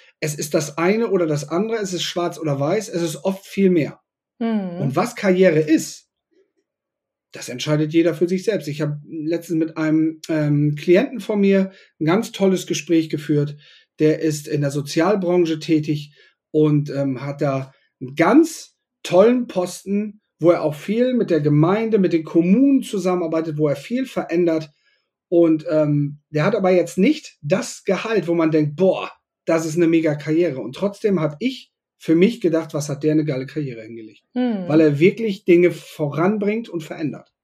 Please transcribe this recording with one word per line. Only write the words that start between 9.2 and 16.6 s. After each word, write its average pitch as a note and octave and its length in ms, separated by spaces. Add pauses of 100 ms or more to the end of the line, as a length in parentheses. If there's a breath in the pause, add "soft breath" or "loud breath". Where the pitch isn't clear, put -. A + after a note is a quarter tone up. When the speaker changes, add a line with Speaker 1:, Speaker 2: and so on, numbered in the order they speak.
Speaker 1:
mit D#3+ 180
einem, D#3 520
ähm, D3 480
Klienten G#3+ 440
von G#3 200
mir G3 320 (280 loud breath)
ein D#3+ 60
ganz G3 260
tolles F#3+ 340
Gespräch D#3+ 440
geführt. D3 460 (420 soft breath)
Der D#3 220
ist D3+ 280
in D3 120
der C#3+ 100
Sozialbranche E3 880
tätig D3+ 560 (360 soft breath)
und, D3+ 400